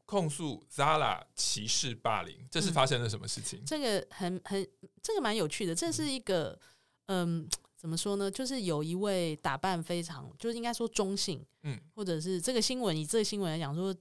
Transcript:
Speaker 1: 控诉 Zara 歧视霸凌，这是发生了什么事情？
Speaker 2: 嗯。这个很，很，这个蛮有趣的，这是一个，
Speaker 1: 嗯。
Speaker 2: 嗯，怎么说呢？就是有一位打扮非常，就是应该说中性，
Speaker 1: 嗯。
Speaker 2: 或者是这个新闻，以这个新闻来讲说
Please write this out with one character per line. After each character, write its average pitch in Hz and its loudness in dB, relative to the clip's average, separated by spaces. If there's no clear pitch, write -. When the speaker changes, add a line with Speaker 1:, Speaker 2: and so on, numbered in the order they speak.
Speaker 1:
控 185 2
诉 147 -6
Zara 143 4
歧 - 0
视 113 2
霸 107 0
凌， 87 -12
这 170 0
是 190 4
发 143 6
生 127 4
了 113 0
什 104 -2
么 - -10
事 - -4
情？ - -6
Speaker 2:
嗯。 120 -12
这 302 -2
个 220 2
很， 180 -4
很， 196 -2
这 453 -2
个 381 2
蛮 220 2
有 185 2
趣 190 -4
的， 165 0
这 330 0
是 311 0
一 269 -2
个， 175 0
Speaker 1:
嗯。 170 2
Speaker 2:
嗯， 160 -8
怎 165 -8
么 165 -2
说 202 0
呢？ 202 0
就 262 -4
是 254 -2
有 165 0
一 160 -2
位 185 0
打 139 0
扮 180 0
非 170 -2
常， 151 -10
就 233 -4
是 233 -2
应 233 -6
该 240 -2
说 233 0
中 196 0
性， 185 -2
Speaker 1:
嗯。 135 -4
Speaker 2:
或 220 -8
者 175 0
是 175 -2
这 254 0
个 151 4
新 254 2
闻， 190 2
以 156 -2
这 185 2
个 220 4
新 208 -2
闻 180 0
来 156 0
讲 147 -2
说 185 0